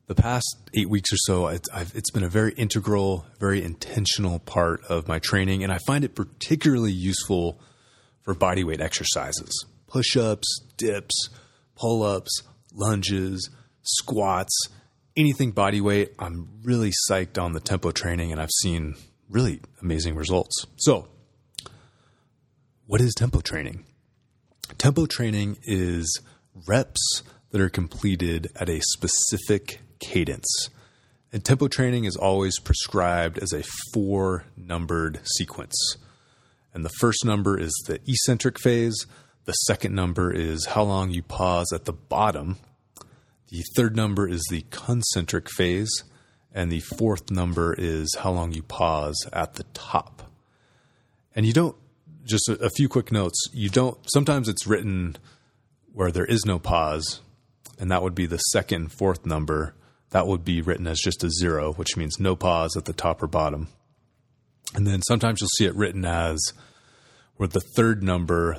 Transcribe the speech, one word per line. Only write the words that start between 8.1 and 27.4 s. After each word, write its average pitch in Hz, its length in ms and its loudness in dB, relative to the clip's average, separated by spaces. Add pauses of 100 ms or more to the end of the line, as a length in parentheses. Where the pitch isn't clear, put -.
for 98 120 -4
body 92 320 2
weight 78 160 -2
exercises. - 840 -4 (220)
Push-ups, - 760 0 (100)
dips, - 540 -2 (460)
pull-ups, 107 640 0 (320)
lunges, 95 760 -2 (340)
squats, - 840 0 (480)
anything 143 360 4
body 101 280 2
weight. 101 400 2
I'm 87 440 -10
really 117 280 2 (180)
psyched 92 320 0
on 85 120 -2
the 78 80 -4
tempo 90 300 0
training, 82 420 -2
and 78 80 -4
I've 78 100 -4 (100)
seen 80 340 -2 (340)
really 113 320 0 (200)
amazing 82 340 -2
results. 82 500 0 (100)
So, 127 320 2 (1800)
what 107 140 0
is 120 140 4
tempo 120 260 2
training? 78 460 -6 (920)
Tempo 143 280 4
training 104 580 0
is 87 580 0 (460)
reps - 560 0 (280)